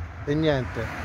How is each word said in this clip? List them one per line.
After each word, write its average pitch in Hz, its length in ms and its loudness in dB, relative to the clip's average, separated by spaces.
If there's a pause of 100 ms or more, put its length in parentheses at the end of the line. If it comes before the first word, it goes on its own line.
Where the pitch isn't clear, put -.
(240)
E 143 100 0
niente, 135 520 2 (180)